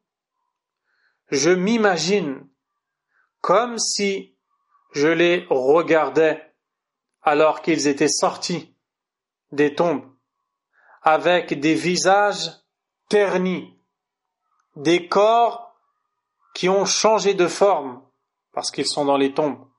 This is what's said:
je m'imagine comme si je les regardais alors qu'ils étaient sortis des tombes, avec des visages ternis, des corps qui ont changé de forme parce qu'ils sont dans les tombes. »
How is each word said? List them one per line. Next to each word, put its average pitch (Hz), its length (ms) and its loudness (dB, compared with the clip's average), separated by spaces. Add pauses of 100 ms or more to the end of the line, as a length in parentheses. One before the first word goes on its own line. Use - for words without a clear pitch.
(1300)
je 147 200 0
m'imagine 185 1000 -2 (920)
comme 226 400 0
si 196 560 -6 (580)
je 147 140 0
les 170 420 0
regardais 151 1040 2 (680)
alors 151 400 2
qu'ils 147 260 0
étaient 143 220 2
sortis - 640 -4 (800)
des 143 200 0
tombes, 165 320 -2 (960)
avec 160 580 0
des 156 160 0
visages 180 760 0 (580)
ternis, 185 640 -2 (1000)
des 170 320 -2
corps 220 680 0 (800)
qui 175 160 -2
ont 196 160 2
changé 202 480 0
de 175 140 2
forme 147 560 0 (500)
parce - 180 -8
qu'ils 139 160 -6
sont 147 180 -4
dans 139 120 2
les 135 160 0
tombes. » 143 340 -4 (120)